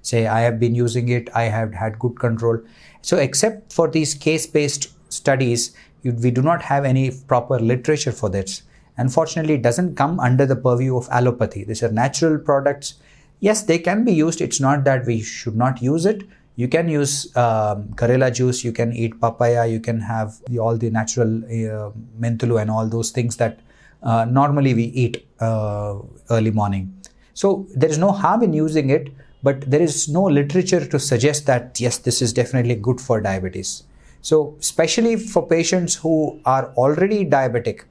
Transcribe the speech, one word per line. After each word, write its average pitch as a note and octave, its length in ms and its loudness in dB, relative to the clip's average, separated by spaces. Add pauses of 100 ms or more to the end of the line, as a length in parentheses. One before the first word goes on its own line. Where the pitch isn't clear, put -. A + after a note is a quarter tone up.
say, A2+ 260 0
"I A2 140 2
have A#2 180 0
been A#2 120 2
using A#2+ 360 0
it, A#2+ 260 -2
I A#2 120 0
have A2 280 -2
had G#2+ 240 -6
good A#2+ 220 -4
control." A#2 400 0 (420)
So - 140 0
except D#3+ 560 0
for E3 160 2
these D#3 260 -2
case-based D3+ 760 -2 (200)
studies, B2 600 0 (320)
you, B2 80 -2
we A#2 180 0
do B2+ 100 0
not D#3+ 220 2
have C#3 220 -2
any C3 260 2
proper B2 480 -2
literature B2+ 540 0
for - 160 -4
this. F#2+ 340 -6 (340)
Unfortunately, D#3 580 0
it A#2+ 80 -2
doesn't C3+ 340 0
come E3 240 0
under B2+ 260 4
the C3+ 80 2
purview B2+ 420 0
of B2 120 -4
allopathy. B2 560 0
These A2 180 -6
are A2+ 80 0
natural C3+ 480 0
products. C#3+ 560 0 (460)
Yes, G#3+ 240 0
they E3+ 160 2
can G3 240 0
be A#3 80 4
used. E3 280 2
It's D3 200 -4
not C3+ 240 2
that C3 200 2
we A2+ 160 0
should G#2+ 360 -8
not B2 260 0
use D#3+ 240 0
it. G#3 160 0 (360)
You B2 100 -2
can E3 200 0
use, C#3+ 480 -2
um, G#2+ 600 0
Karela B2+ 360 2
juice, B2+ 320 0
you A#2 80 -2
can A#2 180 0
eat A2+ 300 -4
papaya, A#2+ 460 2
you A2+ 120 -2
can A2+ 220 -4
have A2 480 -6
the, A#2+ 100 -4
all A2+ 200 0
the A2+ 100 -2
natural, A2+ 560 0
uh, A2 460 -6 (280)
menthulu A#2 400 0
and G#2+ 120 0
all A2 180 0
those A2+ 220 -2
things A#2 260 -2
that, A2+ 240 -2 (420)
uh, A2+ 220 2
normally C#3 480 2
we A#2 120 2
eat, A#2 420 -2 (120)
uh, G#2 600 -2 (320)
early A2 200 2
morning. G2 440 0 (400)
So G3 400 0
there D3+ 160 4
is D3+ 80 0
no F#3+ 120 4
harm G3 320 2
in F3 120 2
using D#3 340 0
it, D3+ 240 0 (300)
but C3+ 280 0
there D3+ 120 4
is D3+ 260 0
no F3 160 2
literature D#3+ 600 2
to D3 120 -2
suggest C3+ 460 0
that, B2 340 0
yes, A#2+ 200 -2
this - 240 -2
is A#2 100 0
definitely A#2+ 440 0
good B2 260 -2
for A2 180 0
diabetes. G2 640 -6 (380)
So D3+ 360 0
especially A3+ 580 0
for - 300 -2
patients E3+ 500 0
who D#3 500 0
are C3 260 0
already F3 540 2
diabetic C3 640 0